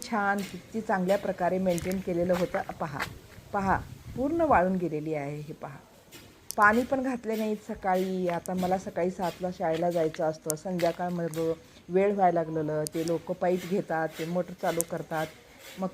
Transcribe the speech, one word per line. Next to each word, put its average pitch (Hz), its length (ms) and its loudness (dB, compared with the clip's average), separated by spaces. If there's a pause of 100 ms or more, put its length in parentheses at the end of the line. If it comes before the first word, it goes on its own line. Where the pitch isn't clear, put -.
छान, 202 280 2
किती 190 440 -8
चांगल्या 196 360 2
प्रकारे 185 400 0
मेंटेन 185 420 0
केलेलं 180 340 0
होतं. 175 260 0 (200)
पहा, 147 200 -6 (540)
पहा, 196 240 2 (400)
पूर्ण 294 240 0
वाळून 190 340 6
गेलेली 156 380 -2
आहे. 147 220 -4
हे 151 180 -10
पहा, 143 240 -12 (800)
पाणी 220 260 8
पण 262 200 0
घातले 240 320 -2
नाहीत 214 220 0 (100)
सकाळी. 190 600 0
आता 170 260 -2
मला 185 240 2
सकाळी 185 340 -2
सातला 180 460 -4
शाळेला 170 340 2
जायचं 165 320 0
असतं, 156 320 -2
संध्याकाळ 180 540 0
मग 165 440 -2 (360)
वेळ 196 240 4
व्हायला 175 300 6
लागलेलं, 156 400 -2 (100)
ते 165 140 -2
लोकं 165 260 -2
पाईप 185 260 0 (100)
घेतात, 165 380 0 (120)
ते 160 60 -4
मोटर 175 360 -4
चालू 165 200 2 (100)
करतात, 160 360 -4 (520)
मग 190 140 -2